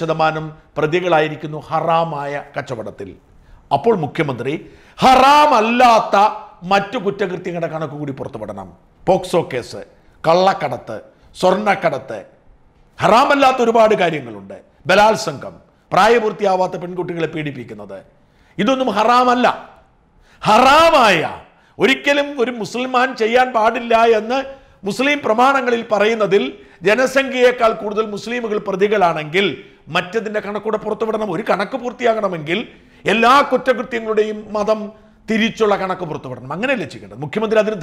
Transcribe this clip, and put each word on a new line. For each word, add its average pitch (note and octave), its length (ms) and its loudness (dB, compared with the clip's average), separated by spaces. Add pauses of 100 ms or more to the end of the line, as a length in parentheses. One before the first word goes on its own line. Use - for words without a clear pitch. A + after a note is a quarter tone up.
ശതമാനം D#3+ 420 -2 (320)
പ്രതികളായിരിക്കുന്നു D#3 840 0 (120)
ഹറാമായ D#3+ 720 -2 (120)
കച്ചവടത്തിൽ. G#2+ 560 -10 (640)
അപ്പോൾ A3+ 180 2 (100)
മുഖ്യമന്ത്രി C3+ 480 -4 (500)
ഹറാമല്ലാത്ത B3+ 1120 6 (560)
മറ്റു G3+ 320 0
കുറ്റകൃത്യങ്ങളുടെ F3 680 -6
കണക്ക് D3+ 260 -8
കൂടി C#3 180 -8
പുറത്തുവിടണം. G2+ 520 -12 (360)
പോക്സോ F#3 340 0 (100)
കേസ്, A2+ 300 -8 (460)
കള്ളക്കടത്ത്, D#3+ 720 0 (440)
സ്വർണ്ണക്കടത്ത്, F3+ 800 0 (840)
ഹറാമല്ലാത്ത C4 640 4
ഒരുപാട് A3 380 4
കാര്യങ്ങളുണ്ട്. A2+ 560 -6 (300)
ബലാത്സംഗം, E3 680 2 (380)
പ്രായപൂർത്തിയാവാത്ത G3 920 2
പെൺകുട്ടികളെ F3 520 -6
പീഡിപ്പിക്കുന്നത്, A2+ 640 -10 (640)
ഇതൊന്നും B3+ 340 0
ഹറാമല്ല. A#3+ 500 2 (1040)
ഹറാമായ, B3+ 720 6 (600)
ഒരിക്കലും C#4+ 460 2 (140)
ഒരു B3 180 -2
മുസൽമാൻ B3 480 -2 (120)
ചെയ്യാൻ A#3+ 260 2 (100)
പാടില്ല A#3 400 0 (240)
എന്ന് A#3 180 -4 (500)
മുസ്ലിം C#4 380 0
പ്രമാണങ്ങളിൽ B3 560 2 (100)
പറയുന്നതിൽ G#3 500 2 (460)
ജനസംഖ്യയേക്കാൾ B3 840 2 (120)
കൂടുതൽ G#3 220 -4 (100)
മുസ്ലിമുകൾ A3 440 -4 (100)
പ്രതികളാണെങ്കിൽ F#3 760 0 (500)
മറ്റതിൻ്റെ G#3 500 -4
കണക്കൂടെ G#3 380 -6
പുറത്തുവിടണം. G#3+ 520 -4
ഒരു A3+ 140 -4
കണക്ക് G3 320 -2
പൂർത്തിയാകണമെങ്കിൽ G#3 760 -2 (540)
എല്ലാ A3+ 220 4 (160)
കുറ്റകൃത്യങ്ങളുടെയും A3 880 -2 (180)
മതം G#3+ 240 -2 (500)
തിരിച്ചുള്ള A3 520 0
കണക്ക് F#3 260 -6
പുറത്തുവിടണം. C3 460 -12
അങ്ങനെയല്ലേ A3 380 -4
ചെയ്യേണ്ടത്? G#2 320 -16
മുഖ്യമന്ത്രി G#3+ 380 -2
അതിന് G#3+ 200 -2